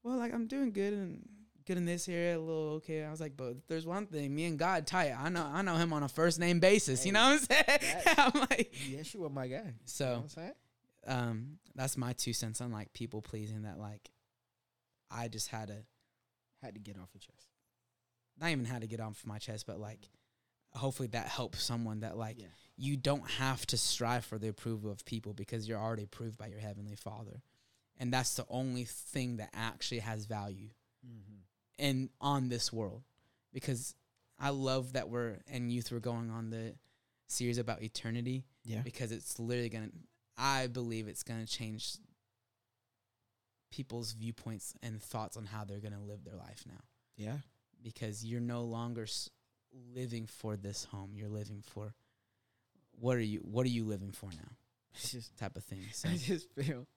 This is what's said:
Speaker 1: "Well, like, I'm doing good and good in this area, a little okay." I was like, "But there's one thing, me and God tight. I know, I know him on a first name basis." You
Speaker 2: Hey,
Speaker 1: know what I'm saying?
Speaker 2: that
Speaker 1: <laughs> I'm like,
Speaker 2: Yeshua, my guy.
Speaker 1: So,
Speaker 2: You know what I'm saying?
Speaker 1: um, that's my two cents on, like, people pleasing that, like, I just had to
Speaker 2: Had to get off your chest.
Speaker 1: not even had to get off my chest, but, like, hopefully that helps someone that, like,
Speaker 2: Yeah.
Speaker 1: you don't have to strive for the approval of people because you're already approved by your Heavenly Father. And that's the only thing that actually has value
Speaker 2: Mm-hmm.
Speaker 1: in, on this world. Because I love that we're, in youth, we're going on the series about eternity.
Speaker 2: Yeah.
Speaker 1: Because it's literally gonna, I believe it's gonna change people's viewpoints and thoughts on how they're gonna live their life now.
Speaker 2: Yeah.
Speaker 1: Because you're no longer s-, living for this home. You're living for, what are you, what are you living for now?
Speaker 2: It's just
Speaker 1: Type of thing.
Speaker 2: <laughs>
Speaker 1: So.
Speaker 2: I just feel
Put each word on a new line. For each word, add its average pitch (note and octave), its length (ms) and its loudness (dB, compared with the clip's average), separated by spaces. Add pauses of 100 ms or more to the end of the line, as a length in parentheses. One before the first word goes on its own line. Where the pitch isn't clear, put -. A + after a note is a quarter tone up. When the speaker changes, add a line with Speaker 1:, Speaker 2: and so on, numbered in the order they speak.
Speaker 1:
"Well, B3 140 2
like, A#3+ 160 0
I'm A3+ 140 2
doing C4 240 2
good G3+ 220 2
and G3 340 -4 (380)
good F3+ 120 0
in F3 80 4
this E3+ 220 2
area, E3+ 300 4
a - 20 2
little D#3+ 360 0
okay." D#3 280 -2
I D3+ 60 -4
was D#3 120 -6
like, D3 140 -6
"But B2+ 320 -6
there's E3 200 -2
one G3 180 0
thing, D3 300 -2
me D#3+ 100 2
and D#3+ 140 2
God E3 260 4
tight. D#3+ 320 4
I C#3+ 120 0
know, E3+ 220 0
I F3 120 2
know F3 140 4
him E3+ 160 6
on D3 100 4
a C#3 60 2
first D#3+ 300 6
name F3 200 8
basis." F#3 460 8
You F#3+ 80 4
Speaker 2:
Hey, - 0 -
Speaker 1:
know A3 100 10
what C4 100 12
I'm D4+ 60 8
saying? C#4+ 680 6
Speaker 2:
that D4 260 12
Speaker 1:
<laughs> - 40 -
I'm D4 40 8 (120)
like, - 220 4 (140)
Speaker 2:
Yeshua, D#3 440 -4
my C3+ 160 -2
guy. C#3+ 260 -4 (120)
Speaker 1:
So, - 180 -4
Speaker 2:
You C3 80 2
know A#2+ 60 2
what A#2 60 -2
I'm - 60 -8
saying? E3+ 220 -10 (560)
Speaker 1:
um, A#2+ 400 0 (280)
that's C3 220 -2
my B2+ 160 -2
two A#2+ 200 -2
cents A2 280 -4
on, B2 100 -4
like, G#2+ 220 -8
people A2+ 280 -8
pleasing G#2+ 420 -6
that, F#2+ 160 -8
like, G#2 320 -12 (960)
I A#2 200 -4
just G#2+ 180 -4
had A2 220 -6
to G#2 80 -10 (840)
Speaker 2:
Had A2+ 140 -12
to G#2 60 -12
get G2 160 -12
off F2+ 160 -12
your F#2+ 80 -20
chest. - 260 -20 (920)
Speaker 1:
not E3 100 2
even C3+ 160 4
had A#2+ 160 -2
to A2+ 60 -4
get A2+ 120 -4
off A2 260 -6
my G#2 140 -6
chest, G#2+ 260 -6
but, F#2+ 140 -8
like, G#2+ 300 -12 (640)
hopefully C3+ 360 -2
that A2+ 200 -2
helps - 340 -2
someone A2+ 380 0
that, G2+ 160 -6
like, A2+ 220 -6
Speaker 2:
Yeah. G2+ 80 -16 (280)
Speaker 1:
you C#3 220 0
don't C#3 340 2
have C3 360 0
to A#2+ 100 2
strive A#2+ 480 2
for A2 120 -6
the G#2+ 120 0
approval G#2+ 420 -4
of G2 140 -10
people G#2+ 280 -4
because G#2+ 360 -4
you're A2 100 -2
already A2 240 0
approved A2 340 -8
by G#2+ 100 -10
your G#2 120 -10
Heavenly G#2 380 -8
Father. G#2+ 440 -10 (560)
And B2 160 0
that's B2+ 220 2
the B2 140 -2
only B2+ 360 0
thing B2 520 -4
that G#2+ 160 -6
actually A2+ 460 -2
has G#2+ 260 -2
value G#2 440 -6 (380)
Speaker 2:
Mm-hmm. G#2+ 300 -16 (400)
Speaker 1:
in, C3 320 2 (100)
on C#3 300 4
this A#2+ 240 0
world. A2+ 300 -4 (500)
Because C3 420 -4 (420)
I C#3 120 0
love C3 440 2
that G#2 160 -2
we're, A#2 380 -2
in B2 220 -2
youth, A#2+ 240 -2
we're A#2+ 60 -2
going A#2 300 -2
on A2+ 200 -4
the A2+ 260 -6 (520)
series A#2+ 300 2
about A#2 240 -2
eternity. A#2+ 600 -2 (220)
Speaker 2:
Yeah. A2 160 -2
Speaker 1:
Because A#2+ 320 -4
it's - 260 -6
literally A#2+ 300 0
gonna, A2 220 -6 (460)
I C3 300 4
believe A#2 400 -2
it's - 160 -8
gonna A2+ 220 -4
change A2 520 -6 (1700)
people's A#2 420 -6
viewpoints A2+ 680 -6
and A2 200 -6
thoughts G#2+ 360 -6
on G#2+ 80 -8
how G#2 180 -6
they're G2+ 160 -6
gonna G#2 240 -8
live G2+ 200 -10
their - 120 -12
life F2 320 -14
now. - 140 -16 (360)
Speaker 2:
Yeah. A2 200 -4 (460)
Speaker 1:
Because A2 420 -6
you're A#2+ 160 -2
no A#2+ 220 0
longer A#2 400 -4
s-, - 260 -6 (640)
living A#2+ 320 -4
for G#2+ 320 -4
this G2+ 280 -6
home. G2 280 -8
You're G#2 160 -6
living G#2 360 -6
for, G#2 280 -10 (1080)
what B2 160 4
are A#2+ 60 4
you, G#2+ 180 0
what A#2+ 260 0
are B2+ 40 4
you A#2 160 2
living G2 260 -2
for G2 200 -12
now? D#2 180 -14 (460)
Speaker 2:
It's - 160 -6
just A#2+ 260 -12
Speaker 1:
Type - 180 -6
of - 80 -10
thing. G2 220 -10
Speaker 2:
<laughs> A2 80 -12
Speaker 1:
So. - 160 -2
Speaker 2:
I F3 80 2
just D#3 380 -2
feel C3+ 420 -2